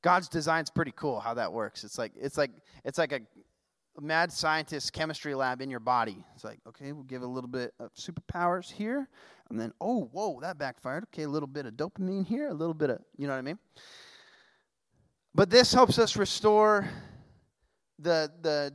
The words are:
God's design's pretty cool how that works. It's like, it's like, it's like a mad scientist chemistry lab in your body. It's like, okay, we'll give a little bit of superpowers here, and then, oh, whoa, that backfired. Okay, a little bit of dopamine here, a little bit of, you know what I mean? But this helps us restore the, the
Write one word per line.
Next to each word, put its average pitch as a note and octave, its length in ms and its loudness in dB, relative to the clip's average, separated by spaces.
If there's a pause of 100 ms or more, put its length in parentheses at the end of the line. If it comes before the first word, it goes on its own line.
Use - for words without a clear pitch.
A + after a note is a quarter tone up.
God's F3 260 4
design's D#3+ 420 0
pretty D3+ 260 -2
cool C3 240 -2
how A#2 160 -4
that G#2+ 160 -2
works. G#2 320 -6
It's G#2 140 -14
like, A2+ 180 -6
it's C3+ 220 -6
like, C#3 140 2 (320)
it's C3+ 140 -6
like D3+ 140 0
a C3+ 100 -4 (760)
mad D#3+ 320 0
scientist D#3 600 -2
chemistry D#3 420 -6
lab C3 280 -2
in C3+ 80 -8
your B2+ 100 -6
body. A2 440 0 (120)
It's - 80 -20
like, A2 240 -14
okay, C#3 240 -14
we'll D3 120 -14
give B2+ 180 -10
a B2 60 -8
little B2 220 -8
bit B2 300 -6
of A#2 160 -14
superpowers F3 760 -4
here, B3+ 360 -4 (420)
and A2 100 -4
then, A2 200 -4
oh, G3 320 0
whoa, E3+ 300 -4
that E3+ 160 -6
backfired. C#3+ 480 -6
Okay, - 180 -10
a D3+ 60 -4
little D3 180 -2
bit C3+ 180 -8
of A2 80 -12
dopamine F#3 520 -4
here, C4+ 240 -2
a G#3 40 -4
little E3 200 -2
bit D3+ 160 2
of, A#2+ 100 0 (180)
you C#3+ 100 -4
know C#3 60 -2
what C3 60 -4
I B2+ 40 -8
mean? D#3 160 -8 (1700)
But F#3 160 6
this A#3+ 240 8
helps B3 260 8
us A3+ 160 4
restore G#3 720 4 (1120)
the, D#3 320 2 (100)
the D3 340 0